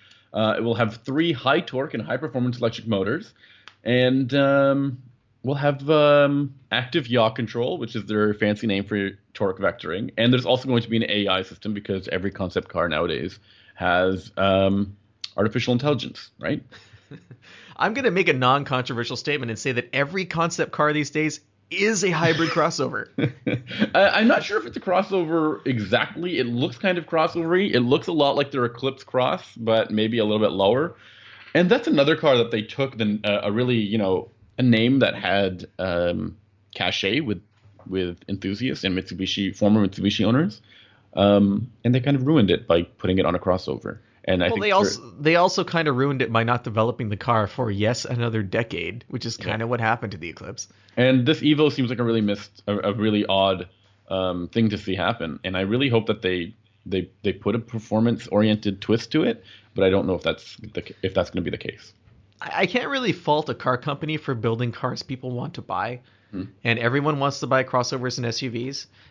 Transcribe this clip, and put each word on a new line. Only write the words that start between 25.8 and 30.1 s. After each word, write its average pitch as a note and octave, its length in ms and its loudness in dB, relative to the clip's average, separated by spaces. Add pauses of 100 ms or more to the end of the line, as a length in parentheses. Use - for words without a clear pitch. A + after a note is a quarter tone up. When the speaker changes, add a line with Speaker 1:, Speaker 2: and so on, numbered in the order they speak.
Speaker 1:
It B2 80 0
looks A#2+ 300 -4
kind F#3 200 0
of E3 80 -6
crossover-y. E3+ 680 0
It B2 80 4
looks B2+ 260 2
a F#3 40 -2
lot C#3+ 240 4
like C#3+ 160 0
their B2+ 140 0
Eclipse B2+ 380 -6
Cross, C3+ 520 -2
but A2 360 2
maybe A2 260 0